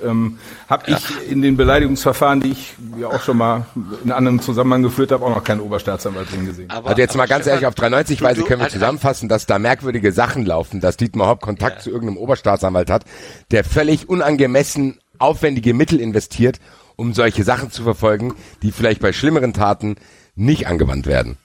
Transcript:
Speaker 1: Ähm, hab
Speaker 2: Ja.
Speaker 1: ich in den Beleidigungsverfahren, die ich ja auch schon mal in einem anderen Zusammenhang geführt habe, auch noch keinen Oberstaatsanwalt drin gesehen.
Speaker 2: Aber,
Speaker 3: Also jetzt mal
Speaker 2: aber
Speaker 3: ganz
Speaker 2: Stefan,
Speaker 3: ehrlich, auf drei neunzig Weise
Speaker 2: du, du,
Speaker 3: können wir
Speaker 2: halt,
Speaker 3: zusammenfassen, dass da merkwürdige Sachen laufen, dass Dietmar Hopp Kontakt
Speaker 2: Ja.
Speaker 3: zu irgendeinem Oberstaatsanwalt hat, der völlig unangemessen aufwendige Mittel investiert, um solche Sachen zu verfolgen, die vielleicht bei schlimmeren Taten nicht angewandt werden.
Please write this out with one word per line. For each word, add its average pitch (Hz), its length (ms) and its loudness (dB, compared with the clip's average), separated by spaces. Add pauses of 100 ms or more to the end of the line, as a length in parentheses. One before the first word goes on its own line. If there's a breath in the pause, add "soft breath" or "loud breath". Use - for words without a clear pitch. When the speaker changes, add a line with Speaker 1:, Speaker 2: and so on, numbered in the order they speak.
Speaker 1:
Ähm, 113 360 -2 (300 loud breath)
hab 135 200 -2
Speaker 2:
Ja. 151 80 2
Speaker 1:
ich - 340 -8
in 135 100 0
den 139 160 4
Beleidigungsverfahren, 139 840 2
die 135 100 0
ich - 220 -10 (260)
ja 117 80 -8
auch 123 140 -4
schon 127 160 0
mal 117 280 0 (380)
in 127 80 0
einem 127 60 -2
anderen 127 240 4
Zusammenhang 127 420 2
geführt 127 280 0
habe, 123 140 0
auch 120 80 0
noch 104 100 -2
keinen 107 180 -2
Oberstaatsanwalt 98 680 -6
drin 95 140 -6
gesehen. 90 260 -12
Speaker 2:
Aber, 117 180 -8
Speaker 3:
Also 110 120 2
jetzt 123 140 2
mal 131 80 2
Speaker 2:
aber 123 60 -2
Speaker 3:
ganz 135 140 2
Speaker 2:
Stefan, 139 140 2
Speaker 3:
ehrlich, 135 100 0
auf 117 80 -2
drei 117 140 0
neunzig 143 320 0
Weise 127 140 4
Speaker 2:
du, 110 60 -2
du, 110 60 -2
Speaker 3:
können 123 120 2
wir 127 60 0
Speaker 2:
halt, 147 80 -4
Speaker 3:
zusammenfassen, 127 560 -2
dass 107 160 0
da 101 140 0
merkwürdige 120 520 0
Sachen 120 340 0
laufen, 82 360 -2
dass 90 160 2
Dietmar 104 300 0
Hopp 117 140 2
Kontakt - 360 -4
Speaker 2:
Ja. - 60 -20
Speaker 3:
zu 117 80 -6
irgendeinem 110 260 -6
Oberstaatsanwalt 95 720 0
hat, - 140 0 (480 loud breath)
der 107 120 2
völlig 151 460 0
unangemessen 143 880 0 (180)
aufwendige 131 560 2
Mittel 147 280 2
investiert, 113 580 0 (380 soft breath)
um 117 160 -4
solche 110 320 2
Sachen 123 260 0
zu 117 120 -12
verfolgen, 110 500 0 (300 loud breath)
die 104 100 0
vielleicht 110 280 0
bei 98 120 0
schlimmeren 131 400 0
Taten 104 420 -2 (400 soft breath)
nicht 127 320 2
angewandt 69 400 0
werden. 64 380 0